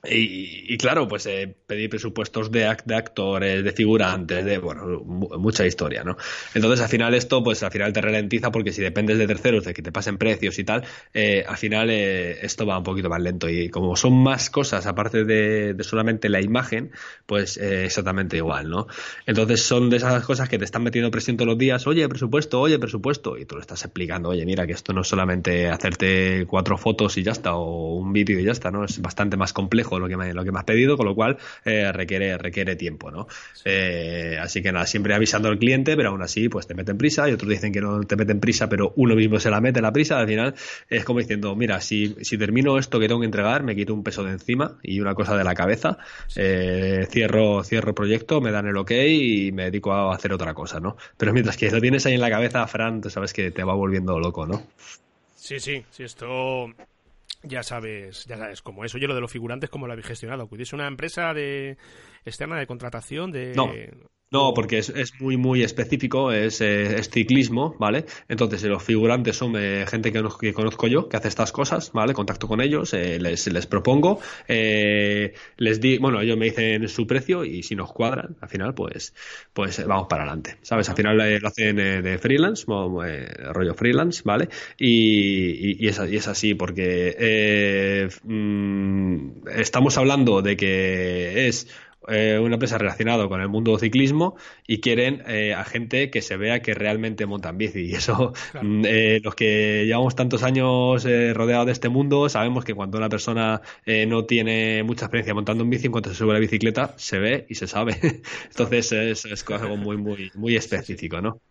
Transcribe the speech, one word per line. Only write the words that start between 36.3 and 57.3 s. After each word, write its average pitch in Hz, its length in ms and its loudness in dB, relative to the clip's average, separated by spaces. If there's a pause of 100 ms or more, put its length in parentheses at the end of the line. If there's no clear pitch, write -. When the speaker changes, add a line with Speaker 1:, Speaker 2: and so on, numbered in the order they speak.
Speaker 1:
pues, 104 180 -6
te - 60 -10
meten 95 240 -4
prisa, 147 320 2
y 131 40 2
otros 101 160 -2
dicen 104 220 0
que 101 100 -2
no 104 220 -2
te 104 120 -2
meten 104 240 2
prisa, 113 300 2
pero 101 260 0
uno 123 200 6
mismo 110 240 6
se 117 100 0
la 104 120 2
mete 123 200 4
la 110 120 4
prisa. 151 260 2
Al 113 80 2
final 113 280 0 (340)
es 113 160 0
como 120 140 2
diciendo, 104 360 -2
"Mira, 104 260 0
si, 104 400 -2
si - 160 -4
termino 123 400 2
esto 131 220 0
que 110 80 2
tengo 117 140 2
que 117 40 0
entregar, 107 380 0
me 117 120 -2
quito 101 180 -2
un 104 100 -4
peso 101 200 -6
de 95 80 -4
encima 120 520 -4
y 95 160 -4
una 98 160 -2
cosa 101 220 0
de 98 60 2
la 90 120 2
cabeza, 104 420 0 (300)
Speaker 2:
Sí. - 140 -6
Speaker 1:
eh, 95 680 0
cierro, 107 540 2
cierro 110 320 0
proyecto, 117 460 0
me 113 100 0
dan 104 160 -2
el 101 100 -2
ok 98 140 -2 (160)
y 113 440 4
me 92 140 -4
dedico 98 280 -2
a 98 200 2
hacer 98 200 -4
otra 90 200 -4
cosa", 80 260 -10
¿no? 90 180 -6 (200)
Pero 107 160 2
mientras 113 240 2
que 107 140 2
lo 110 100 4
tienes 131 240 4
ahí 135 80 2
en 123 80 2
la 120 80 2
cabeza, 117 380 0
Fran, 113 340 -4
tú 101 80 -8
sabes 98 240 -6
que 92 180 -2
te 92 120 -6
va 92 100 0
volviendo 95 460 0
loco, 82 260 -4
¿no? 90 160 -4 (760)
Speaker 2:
Sí, - 240 -12
sí, 135 320 -8
sí, - 120 -18
esto 127 640 -6 (760)